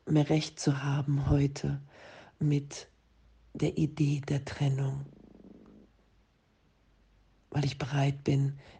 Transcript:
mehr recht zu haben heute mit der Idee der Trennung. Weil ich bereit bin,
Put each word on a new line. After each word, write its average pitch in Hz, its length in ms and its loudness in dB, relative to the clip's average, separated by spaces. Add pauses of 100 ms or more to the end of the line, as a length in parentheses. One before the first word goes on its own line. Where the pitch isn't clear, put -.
mehr 151 240 4
recht 156 280 0
zu 139 240 0
haben 143 460 0
heute 139 520 2 (580)
mit 143 500 -2 (640)
der - 240 -4
Idee 147 500 0
der 143 180 -2
Trennung. 135 600 -2 (2500)
Weil 143 140 0
ich 139 140 -4
bereit 139 460 0
bin, 139 340 2 (220)